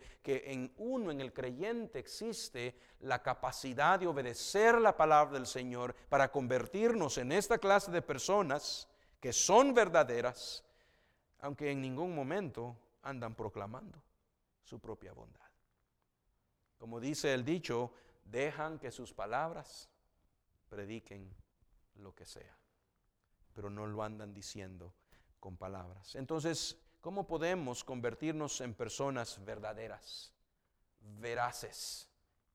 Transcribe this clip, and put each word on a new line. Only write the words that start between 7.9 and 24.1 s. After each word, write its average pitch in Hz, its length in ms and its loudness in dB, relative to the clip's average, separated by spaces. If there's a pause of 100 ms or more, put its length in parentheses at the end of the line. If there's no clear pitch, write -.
personas 151 840 0 (320)
que 123 140 -4
son 254 400 8
verdaderas, 143 920 4 (760)
aunque 143 320 -4
en 139 100 -2
ningún 135 320 -2
momento 135 640 -4 (240)
andan 120 320 -6
proclamando 110 680 -8 (600)
su - 180 -16
propia 101 320 -12
bondad. 57 300 -20 (1400)
Como 117 220 -12
dice 143 340 -2
el 127 120 0
dicho, 123 480 -2 (320)
"Dejan 147 520 -4
que 127 140 -12
sus 120 220 -14
palabras 139 760 -6 (800)
prediquen 101 640 -12 (640)
lo 98 180 -18
que - 120 -20
sea", - 300 -18 (960)
pero 101 160 -8
no 104 180 -6
lo 107 160 -4
andan 107 300 -10